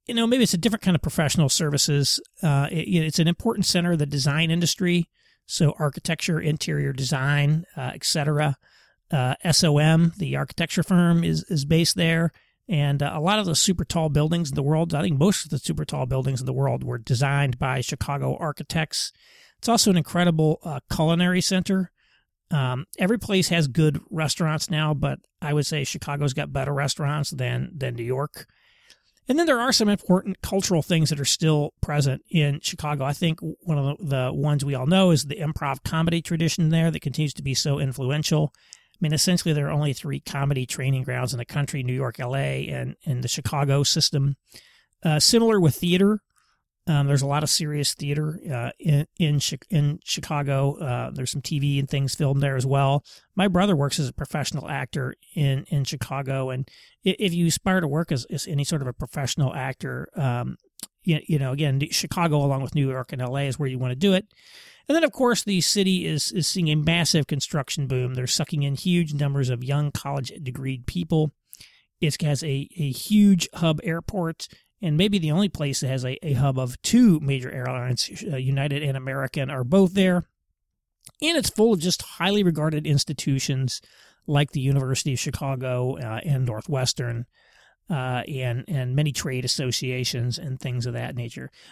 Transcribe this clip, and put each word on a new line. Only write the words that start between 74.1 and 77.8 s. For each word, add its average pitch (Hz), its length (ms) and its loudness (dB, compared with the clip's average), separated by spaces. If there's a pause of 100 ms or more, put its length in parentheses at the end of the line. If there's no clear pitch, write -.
and 156 160 0
maybe 202 220 4
the 160 140 0
only 190 160 2
place 143 320 -4
that 139 80 -2
has 131 160 -2
a, 127 200 -6
a 147 100 0
hub 131 220 2
of 127 260 -4
two 226 360 6
major 139 320 -2
airlines, 127 580 -4 (240)